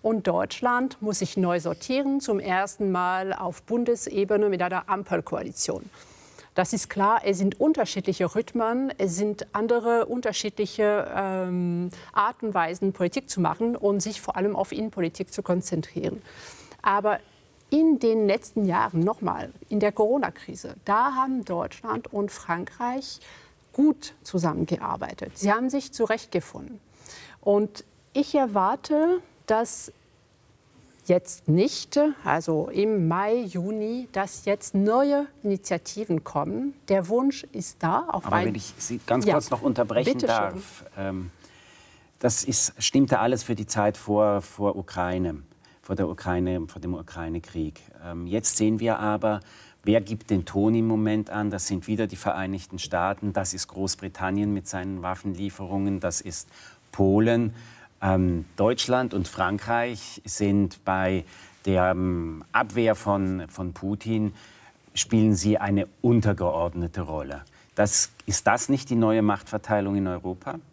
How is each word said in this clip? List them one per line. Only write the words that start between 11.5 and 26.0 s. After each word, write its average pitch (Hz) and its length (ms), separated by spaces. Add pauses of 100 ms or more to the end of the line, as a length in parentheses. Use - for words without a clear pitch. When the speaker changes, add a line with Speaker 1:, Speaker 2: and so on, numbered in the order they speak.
Speaker 1:
Arten 220 340
und 208 80
Weisen, 180 380
Politik - 360
zu - 120
machen 202 340
und 202 260
sich 214 200
vor - 160
allem 196 180
auf 190 160
Innenpolitik 196 600
zu 202 100
konzentrieren. 180 800 (580)
Aber 202 380 (520)
in 311 280
den 220 300
letzten 208 380
Jahren, 175 340
nochmal, - 500 (180)
in 208 120
der 208 100
Corona-Krise, 214 920
da 240 300
haben 262 300
Deutschland 220 680
und 202 180
Frankreich 240 880 (540)
gut - 500
zusammengearbeitet. - 1120
Sie 202 160
haben 247 180
sich 269 220
zurechtgefunden. - 840 (640)